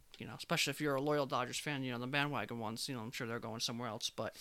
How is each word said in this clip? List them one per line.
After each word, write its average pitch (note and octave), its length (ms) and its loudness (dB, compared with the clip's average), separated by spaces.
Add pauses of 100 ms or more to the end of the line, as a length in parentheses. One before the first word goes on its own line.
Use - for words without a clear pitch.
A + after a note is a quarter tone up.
(180)
You - 100 -8
know, A2 100 -10
especially - 320 2
if C#3 100 -2
you're D3 140 4
a C3+ 60 4
loyal D3 260 4
Dodgers B2 320 0
fan, C#3+ 240 -2
you C3 80 0
know, A#2+ 80 -2
the B2 80 -2
bandwagon C3 540 2
ones, A2 280 -2
you C#3 60 -2
know, A#2+ 60 -4
I'm A2 100 -4
sure B2 160 -4
they're A#2 140 -2
going A2+ 180 -4
somewhere A#2+ 300 0
else. A2 200 -2
But - 320 -4